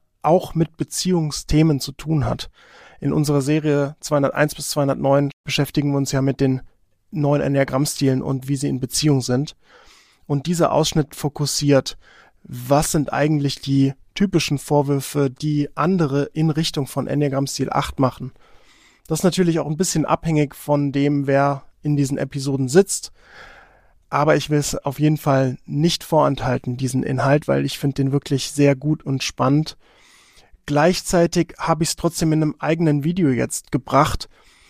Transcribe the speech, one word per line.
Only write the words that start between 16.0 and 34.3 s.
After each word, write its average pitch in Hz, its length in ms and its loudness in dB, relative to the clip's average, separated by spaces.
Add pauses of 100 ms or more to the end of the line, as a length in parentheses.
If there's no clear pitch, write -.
in 160 180 0
Richtung 151 380 -2
von - 180 -6
Enneagrammstil 139 640 -2
acht - 300 -4
machen. 131 320 -2 (760)
Das 160 140 -4
ist - 40 -8
natürlich 170 360 2
auch - 80 -6
ein 156 80 -4
bisschen 170 280 0
abhängig 151 520 0
von 143 340 0
dem, 143 380 0
wer 139 340 2 (240)
in 147 100 2
diesen 139 220 0
Episoden 135 500 -4
sitzt. 180 440 2 (1000)
Aber 147 260 4
ich 147 140 -2
will 151 80 2
es - 160 -2
auf - 260 -6
jeden 151 160 4
Fall 135 480 0
nicht 151 400 0
vorenthalten, 131 720 0
diesen 127 260 -2
Inhalt, 135 460 0
weil 139 160 2
ich 135 140 -6
finde 139 160 -2
den 135 180 0
wirklich 139 400 -2
sehr 143 240 4
gut 147 260 -2
und 135 200 -4
spannend. 139 560 0 (880)
Gleichzeitig 170 920 2
habe 165 260 -2
ich's - 120 -4
trotzdem 165 360 0
in 156 100 2
einem 156 160 -2
eigenen 151 460 0
Video 175 260 2
jetzt 123 420 -4
gebracht, - 560 0 (420)